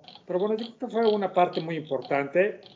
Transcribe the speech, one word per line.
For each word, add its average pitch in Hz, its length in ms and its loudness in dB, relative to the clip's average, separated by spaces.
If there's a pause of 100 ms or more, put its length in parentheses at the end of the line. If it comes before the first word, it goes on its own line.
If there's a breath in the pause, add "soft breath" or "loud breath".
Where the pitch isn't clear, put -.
(260)
pero 180 140 -2
bueno, 208 160 0
yo 226 220 -8
creo - 120 -8
que 208 60 -10
fue 226 180 4
una 196 200 -2
parte 180 280 2
muy 165 140 -6
importante. 143 840 0 (140)